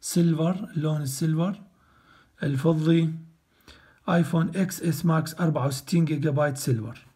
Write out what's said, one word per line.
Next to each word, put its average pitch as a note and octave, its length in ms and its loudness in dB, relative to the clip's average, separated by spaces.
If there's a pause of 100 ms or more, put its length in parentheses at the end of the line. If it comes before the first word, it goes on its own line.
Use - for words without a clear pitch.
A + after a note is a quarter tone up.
سيلفر، E3+ 760 0
اللون D3+ 240 -2
السيلفر D#3+ 600 -2 (840)
الفضي، D#3+ 680 2 (960)
آيفون E3 460 2
إكس F#3+ 260 -2
إس E3+ 240 -2
ماكس D#3+ 340 0
أربعة C#3+ 280 0
وستين E3 380 0
جيجا D3+ 260 0
بايت C#3+ 260 0
سيلفر A2+ 480 -4 (100)